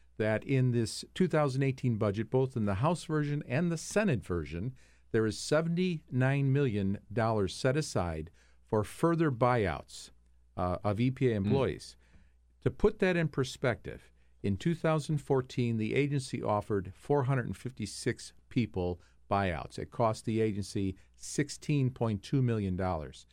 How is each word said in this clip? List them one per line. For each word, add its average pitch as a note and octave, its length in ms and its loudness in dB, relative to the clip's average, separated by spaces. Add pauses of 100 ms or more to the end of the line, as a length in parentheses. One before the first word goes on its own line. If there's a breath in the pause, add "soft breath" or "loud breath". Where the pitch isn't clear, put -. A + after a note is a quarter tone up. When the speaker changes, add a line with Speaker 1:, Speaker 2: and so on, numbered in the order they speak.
(180 soft breath)
Speaker 1:
that G#2+ 260 2
in B2+ 280 2
this A#2 420 0
two F#3 160 2
thousand C#3 340 2
eighteen C3 320 0
budget, G#2+ 340 0
both C3 280 0
in G#2+ 80 0
the G2+ 100 2
House D#3 300 0
version D3 420 -2
and E3+ 240 0
the E3 60 -4
Senate E3+ 440 0
version, E2+ 520 -4 (400 soft breath)
there A2 120 4
is G#2+ 140 -2
seventy-nine D3+ 1120 0
million G#2 480 2 (120)
dollars A2 440 0
set C3 220 0
aside E2+ 520 -4 (400 soft breath)
for G#2+ 140 2
further E3 480 2
buyouts, A2+ 800 0 (460)
uh, F2+ 260 0
of G#2 160 0
E B2 100 4
P C3 180 2
A A2+ 60 4
Speaker 2:
Mm. G#2+ 40 0
Speaker 1:
employees. G2+ 580 0 (680 soft breath)
To C3 60 2
put G#3 300 2
that F#3 160 4
in E3 140 2
perspective, B2+ 840 -4 (320)
in G2 140 0
two E3+ 180 0
thousand D#3 440 0
fourteen, B2+ 580 0
the A2 180 0
agency C3+ 480 -2
offered G#2 500 0
four C#3+ 300 0
hundred B2+ 240 0
and F#2+ 100 -6
fifty-six - 760 -6 (160)
people F2+ 500 -2 (320 soft breath)
buyouts. F#2 480 -2
It - 100 -8
cost A2 360 0
the A2 160 0
agency G2+ 540 -2 (220 soft breath)
sixteen C#3+ 720 -2
point A2+ 320 -2
two C#3 200 0
million A2 340 2
dollars. F2 580 -2